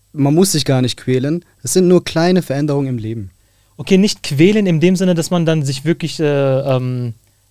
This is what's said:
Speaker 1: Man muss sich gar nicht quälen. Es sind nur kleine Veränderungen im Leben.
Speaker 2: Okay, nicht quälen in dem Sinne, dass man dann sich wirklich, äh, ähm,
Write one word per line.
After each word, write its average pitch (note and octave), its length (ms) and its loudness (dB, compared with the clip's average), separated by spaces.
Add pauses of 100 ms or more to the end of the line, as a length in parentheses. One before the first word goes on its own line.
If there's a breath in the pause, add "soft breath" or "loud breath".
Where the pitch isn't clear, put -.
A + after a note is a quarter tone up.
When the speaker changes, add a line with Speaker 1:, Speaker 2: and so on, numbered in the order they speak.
(120)
Speaker 1:
Man C#3+ 220 0
muss F#3+ 180 2
sich C#3 120 -2
gar C3 160 0
nicht B2+ 160 -2
quälen. C3+ 480 -4 (180 soft breath)
Es B2+ 100 -8
sind F#3 160 4
nur F3+ 160 4
kleine F3 380 0
Veränderungen C#3+ 460 -2
im B2 100 -4
Leben. A2 320 -8 (460)
Speaker 2:
Okay, F#3+ 220 0
nicht G3+ 240 0
quälen F#3+ 440 2
in E3+ 140 2
dem F3+ 160 4
Sinne, F3+ 180 2
dass D#3+ 160 -4
man F3 160 0
dann D#3+ 180 0
sich C3+ 200 -6
wirklich, E3 360 -4
äh, D#3+ 40 0
ähm, C3 920 -2 (360)